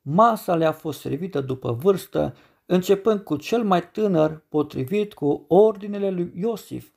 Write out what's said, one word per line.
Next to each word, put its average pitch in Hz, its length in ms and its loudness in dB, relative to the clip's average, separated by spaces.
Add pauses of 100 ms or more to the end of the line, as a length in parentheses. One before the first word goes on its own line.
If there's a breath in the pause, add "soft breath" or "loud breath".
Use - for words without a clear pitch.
masa 202 540 0
le-a 160 180 2
fost 156 280 -10
servită 143 400 -6
după 127 320 -6
vârstă, 151 640 -2 (300 soft breath)
începând 196 540 2
cu 156 160 -4
cel 226 280 -2
mai 180 260 0
tânăr, 156 580 0
potrivit 151 680 -2
cu - 340 -2
ordinele 202 640 2
lui 175 240 -6
Iosif. 175 600 -8